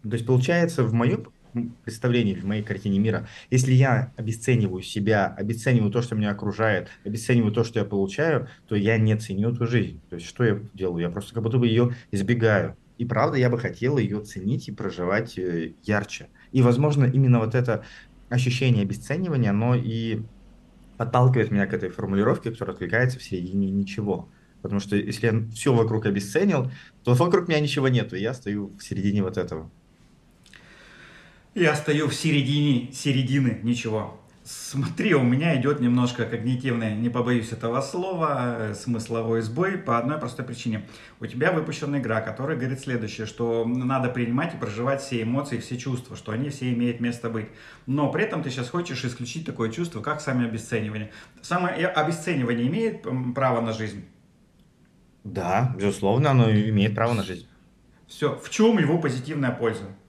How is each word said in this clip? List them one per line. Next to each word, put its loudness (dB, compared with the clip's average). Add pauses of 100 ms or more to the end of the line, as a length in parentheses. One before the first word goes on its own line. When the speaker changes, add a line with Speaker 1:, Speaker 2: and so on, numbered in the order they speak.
Speaker 1:
То -4
есть -4
получается, 2
в 2
моём 2 (280)
м, -6
представлении, 0
в -10
моей -2
картине -2
мира. 0 (220)
Если 4
я 4
обесцениваю 0
себя, 2
обесцениваю 0
то, 0
что -4
меня 0
окружает, 0 (160)
обесцениваю 2
то, 2
что -2
я 0
получаю, 0 (200)
то -2
я 2
не 4
ценю -2
эту -2
жизнь. 0
То -12
есть -12
что -2
я 2 (140)
делаю? -2
Я -2
просто -8
как -4
будто 0
бы 4
её 4 (200)
избегаю. 2 (200)
И -4
правда, 0
я 4
бы 2
хотел -2
её 0
ценить -6
и -10
проживать, -2
э, -4
ярче. -2 (220)
И, 4
возможно, 4
именно 4
вот -2
это 0 (460)
ощущение 2
обесценивания, -2
оно 2
и -2 (720)
подталкивает 4
меня 2
к -4
этой -4
формулировке, 0
которая -8
откликается 0
в -16
середине -2
ничего. -4 (300)
Потому -2
что -4
если -2
я 0
всё 2
вокруг 2
обесценил, 0 (320)
то 4
вокруг 4
меня 4
ничего 2
нету, 0
и -2
я -2
стою -6
в -20
середине 0
вот -2
этого. -6 (1800)
Speaker 2:
Я 4
стою 0
в -4
середине 2
середины 0
ничего. -2 (240)
Смотри, -2
у 4
меня 2
идёт 0
немножко 2
когнитивный, -2
не 0
побоюсь 0
этого -2
слова, -2 (140)
э, -6
смысловой -2
сбой -2
по -2
одной -2
простой -8
причине. -6 (360)
У -10
тебя 0
выпущена -2
игра, 0
которая -6
говорит -4
следующее, -4
что -2
надо 0
принимать 0
и -12
проживать -2
все -4
эмоции, -2
все -8
чувства, -6
что -10
они -2
все -4
имеют 0
место -4
быть. -4 (400)
Но 0
при 0
этом -4
ты -4
щас -6
хочешь -4
исключить -6
такое -2
чувство, -6
как -4
самообесценивание. -2 (300)
Самообесценивание 0
имеет, 0
м, -2
право 2
на -2
жизнь? -6 (1200)
Speaker 1:
Да, 0
безусловно, 2
оно 6
имеет 4
право 2
на 0
жизнь. -10 (600)
Speaker 2:
Всё. -2
В -16
чём 4
его 4
позитивная -2
польза? -4 (140)